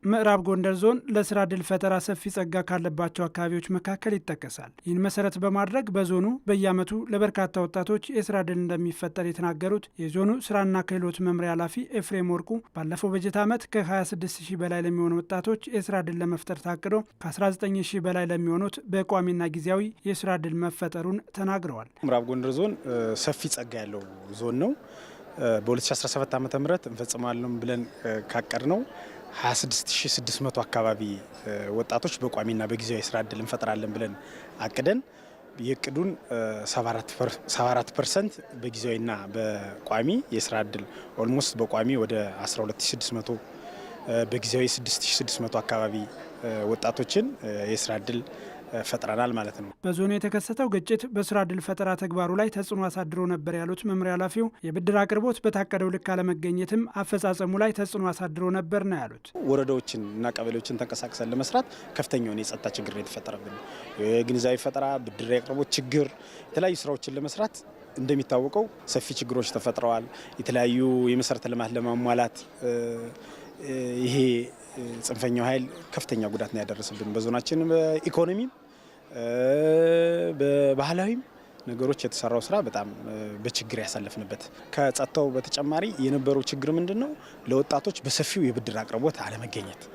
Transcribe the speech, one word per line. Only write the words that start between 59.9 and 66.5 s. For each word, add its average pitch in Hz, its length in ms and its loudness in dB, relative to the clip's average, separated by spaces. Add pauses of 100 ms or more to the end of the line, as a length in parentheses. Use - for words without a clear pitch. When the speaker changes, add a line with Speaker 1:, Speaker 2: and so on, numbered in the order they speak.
Speaker 2:
እና 113 240 -2
ቀበሌዎችን 117 480 -4
ተንቀሳቅሰን 120 500 -4
ለመስራት 135 360 0 (280)
ከፍተኛ - 300 0
የሆነ 107 180 -2
የጸጥታ - 300 -6
ችግር 104 220 -8
ነው 104 80 -6
የተፈጠረብን። 101 540 -10 (440)
የግንዛቤ 117 600 4
ፈጠራ፣ 139 280 0 (120)
ብድር 113 340 -4
አቅርቦት 135 380 0
ችግር፣ 135 380 2 (340)
የተለያዩ 180 340 2